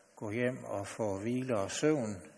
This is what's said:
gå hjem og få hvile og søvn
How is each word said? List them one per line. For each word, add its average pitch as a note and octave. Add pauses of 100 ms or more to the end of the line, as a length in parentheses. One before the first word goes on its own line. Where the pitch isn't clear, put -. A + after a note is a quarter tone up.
(160)
gå G#2+
hjem B2
og G2+
få G2
hvile B2
og G2
søvn C#3 (220)